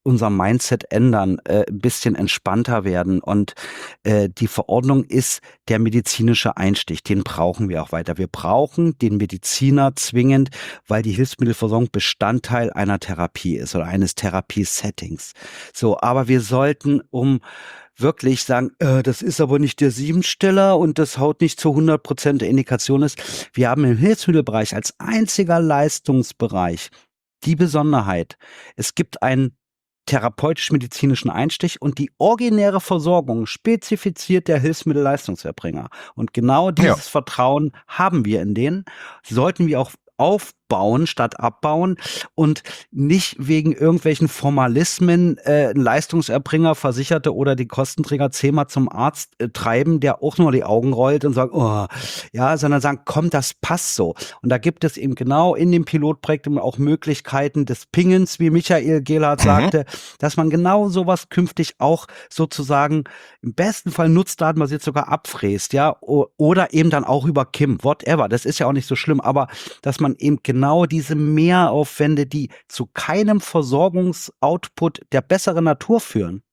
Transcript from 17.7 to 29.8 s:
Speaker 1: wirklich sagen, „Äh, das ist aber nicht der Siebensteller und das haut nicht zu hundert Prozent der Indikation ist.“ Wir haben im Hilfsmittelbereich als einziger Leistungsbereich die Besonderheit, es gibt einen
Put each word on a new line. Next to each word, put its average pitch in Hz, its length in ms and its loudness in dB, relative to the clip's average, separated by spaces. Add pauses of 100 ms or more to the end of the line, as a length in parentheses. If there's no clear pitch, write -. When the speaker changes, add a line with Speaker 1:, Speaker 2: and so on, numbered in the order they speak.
Speaker 1:
wirklich 131 460 0
sagen, 127 360 0
„Äh, 131 240 2
das 127 180 -2
ist 180 200 -2
aber 143 180 2
nicht 143 220 0
der 139 100 4
Siebensteller 185 840 2
und 156 220 0
das 143 180 -2
haut 147 240 0
nicht - 180 0
zu 156 140 2
hundert 156 300 2
Prozent 139 380 -2
der 98 80 -2
Indikation 135 520 0
ist.“ 147 200 -2 (320)
Wir 123 160 2
haben 143 140 2
im 123 140 4
Hilfsmittelbereich 143 800 2
als - 240 -6
einziger 196 600 0
Leistungsbereich 131 1300 0 (540)
die 160 120 0
Besonderheit, 143 840 0 (380)
es - 200 -8
gibt - 260 -4
einen 131 360 0 (500)